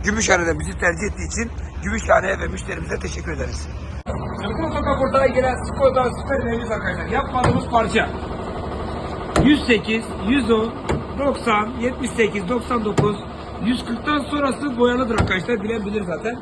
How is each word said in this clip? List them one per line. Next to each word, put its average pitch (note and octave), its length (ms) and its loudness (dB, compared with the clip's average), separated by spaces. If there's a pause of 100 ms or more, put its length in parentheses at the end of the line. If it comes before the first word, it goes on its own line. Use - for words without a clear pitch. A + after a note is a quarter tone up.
Gümüşhane'den F#3 560 2
bizi D#3 120 -4
tercih F#3 400 0
ettiği F#3 160 -6
için A#3 240 -4 (320)
Gümüşhane'ye G3 560 2
ve - 80 -4
müşterimize F#3 520 -6
teşekkür - 320 -6
ederiz. - 360 -6 (760)
Çılgın - 220 -4
Otokaporta'ya C4+ 640 2
gelen B3+ 280 2 (100)
Skoda C4 380 4
Superb'imiz A#3 680 0
arkadaşlar. F3+ 340 -2
Yapmadığımız B3+ 640 2
parça. A3 400 4 (1300)
Yüz D4 240 8
sekiz, A3 360 4 (240)
yüz A#3 240 4
on, A3+ 220 4 (460)
doksan, A#3 600 2
yetmiş B3 300 -2
sekiz, G#3 380 0
doksan A#3+ 360 0
dokuz, G#3 320 2 (480)
yüz A#3+ 200 0
kırktan D4 340 -2
sonrası C#4 580 -2
boyalıdır A#3+ 420 2
arkadaşlar. G3 440 0
Bilen A3 220 -2
bilir G#3 180 -2
zaten. G#3 380 -4